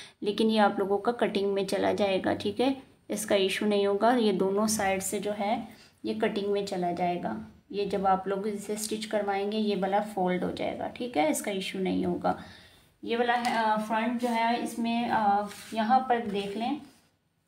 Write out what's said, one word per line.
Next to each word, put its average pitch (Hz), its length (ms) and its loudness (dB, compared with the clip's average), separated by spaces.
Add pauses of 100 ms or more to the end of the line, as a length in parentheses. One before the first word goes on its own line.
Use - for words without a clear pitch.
(220)
लेकिन 220 280 2
ये 220 80 2
आप 202 200 4
लोगों 196 200 0
का 233 220 0
कटिंग 202 320 0
में 196 140 -2
चला 190 260 0
जाएगा, 196 420 0
ठीक 208 260 -4
है, 269 160 2 (340)
इसका 208 260 0
इशू 190 300 0
नहीं 202 200 2
होगा। 202 300 2
ये 214 180 4
दोनों 196 340 2
साइड 196 340 0
से 202 180 -4
जो 208 140 -4
है, 214 340 -2 (360)
ये 214 100 -4
कटिंग 208 380 -2
में 202 140 0
चला 180 260 -2
जाएगा। 175 440 -2 (360)
ये 202 140 -2
जब 196 200 -2
आप 190 220 2
लोग 196 200 -4
इसे 208 280 -6
स्टिच 214 280 -6
करवाएंगे, 202 540 -2
ये 208 180 0
वाला 196 280 0
फोल्ड 180 400 -2
हो 175 80 -2
जाएगा, - 360 -6
ठीक 247 280 -8
है, 302 140 2
इसका - 220 -4
इशू 190 260 -4
नहीं 185 280 0
होगा। 180 320 -2 (640)
ये 220 140 -2
वाला 240 180 6
है, 233 220 2
अ, 220 220 4
फ्रंट 233 420 0
जो 240 80 0
है, 233 340 2
इसमें, 233 460 0
अ, 208 400 2 (260)
यहाँ 226 240 4 (100)
पर 233 180 2
देख 196 300 -4
लें, 254 240 -2 (680)